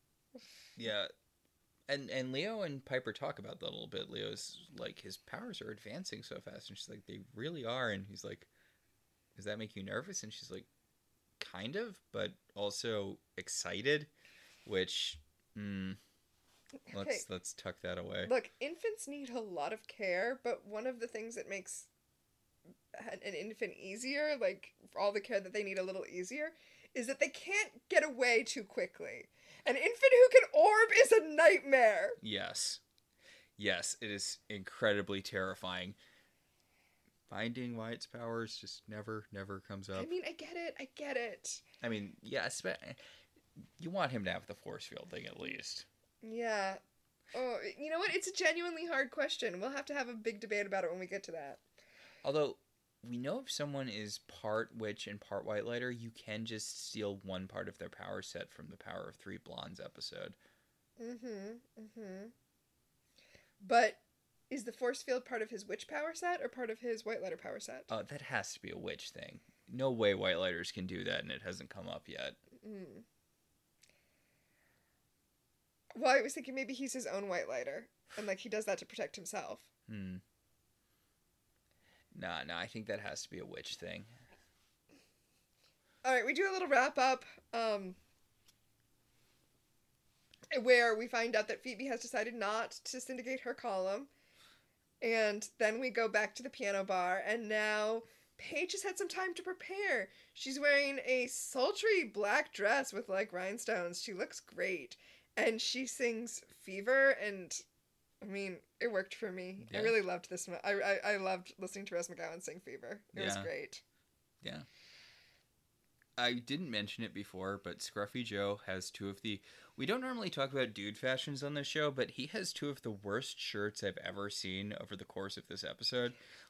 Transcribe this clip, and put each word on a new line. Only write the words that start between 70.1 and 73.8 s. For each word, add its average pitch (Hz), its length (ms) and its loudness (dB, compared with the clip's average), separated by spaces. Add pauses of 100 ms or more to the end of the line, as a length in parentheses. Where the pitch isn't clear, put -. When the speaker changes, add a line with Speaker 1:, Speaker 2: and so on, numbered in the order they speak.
Speaker 1:
white 92 240 4
lighters 90 340 0
can 92 140 -4
do 92 180 -4
that, 92 180 0
and - 80 -6
it - 140 -6
hasn't 92 260 -8
come 90 180 -12
up - 200 -8
yet. - 240 -6 (340)
Speaker 2:
Mm. 196 360 -14 (3000)